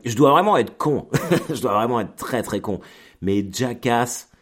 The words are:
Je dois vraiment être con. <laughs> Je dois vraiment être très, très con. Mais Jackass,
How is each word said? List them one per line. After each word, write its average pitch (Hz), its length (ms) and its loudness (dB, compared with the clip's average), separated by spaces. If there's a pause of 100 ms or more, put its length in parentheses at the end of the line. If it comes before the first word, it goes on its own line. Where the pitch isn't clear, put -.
Je 117 120 -4
dois 139 160 6
vraiment 185 260 4
être 113 180 -2
con. - 320 -2 (200)
<laughs> 165 200 0
Je 123 140 -6
dois 117 100 0
vraiment 117 260 0
être 101 160 -6
très, - 280 -6
très 101 180 -4
con. 95 200 -6 (420)
Mais 98 280 0
Jackass, 120 800 -2 (120)